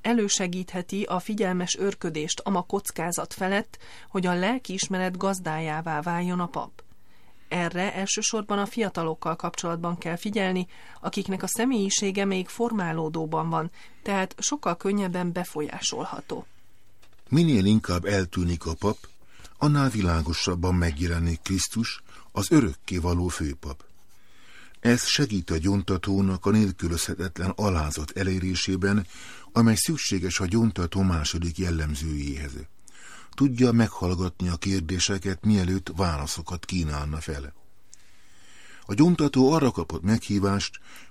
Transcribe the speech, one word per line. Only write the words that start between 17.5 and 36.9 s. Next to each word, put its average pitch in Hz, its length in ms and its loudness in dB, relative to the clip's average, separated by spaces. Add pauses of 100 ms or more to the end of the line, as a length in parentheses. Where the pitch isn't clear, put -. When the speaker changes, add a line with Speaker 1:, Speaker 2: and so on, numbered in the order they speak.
Speaker 2:
inkább 92 400 4
eltűnik 90 600 0
a 82 80 -2
pap, 101 240 0 (600)
annál 147 320 4
világosabban 87 880 2
megjelenik 85 680 2
Krisztus, - 600 -2 (280)
az - 200 0
örökkévaló 90 760 2
főpap. 73 600 -6 (920)
Ez 120 260 4
segít 107 440 0
a 82 80 2
gyóntatónak 95 880 2
a 101 40 6
nélkülözhetetlen 90 1000 2
alázat 82 680 0
elérésében, 95 880 2 (460)
amely 113 240 6
szükséges 95 640 0
a 95 60 0
gyóntató 98 560 2
második 82 560 2
jellemzőjéhez. 76 960 -2 (840)
Tudja 123 380 6
meghallgatni 90 800 2
a 87 60 2
kérdéseket, 95 880 -2
mielőtt 95 520 4
válaszokat 82 720 -2
kínálna 76 540 -2